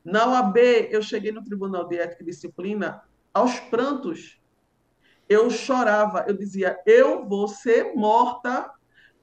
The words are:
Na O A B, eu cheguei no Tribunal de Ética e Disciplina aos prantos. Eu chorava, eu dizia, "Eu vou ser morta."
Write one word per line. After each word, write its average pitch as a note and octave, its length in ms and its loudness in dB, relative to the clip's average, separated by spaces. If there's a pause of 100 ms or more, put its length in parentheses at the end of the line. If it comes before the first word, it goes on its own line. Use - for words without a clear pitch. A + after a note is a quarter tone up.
Na G#3+ 260 2
O B3+ 40 2
A B3+ 100 2
B, A#3 480 4
eu G#3+ 100 0
cheguei G#3+ 320 -6
no A3 100 -14
Tribunal F#3+ 440 -8
de F3 100 -6
Ética E3+ 260 -6
e E3 40 -12
Disciplina F3+ 720 -8 (320)
aos A#3+ 260 0
prantos. B3+ 800 -6 (880)
Eu A3 220 4
chorava, G#3+ 800 0
eu G3 100 -2
dizia, F#3+ 480 -4
"Eu B3+ 420 6
vou G3+ 200 -2
ser B3 480 -2
morta." B3 760 0 (520)